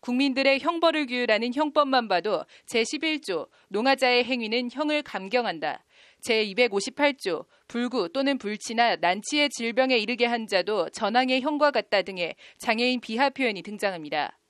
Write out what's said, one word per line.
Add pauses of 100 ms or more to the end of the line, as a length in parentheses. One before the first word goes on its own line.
국민들의
형벌을
규율하는
형법만
봐도 (220)
제십일
조, (200)
농아자의
행위는
형을
감경한다. (380)
제
이백오십팔
조, (240)
불구
또는
불치나
난치의
질병에
이르게
한
자도
전항의
형과
같다
등의 (220)
장애인
비하
표현이
등장합니다. (120)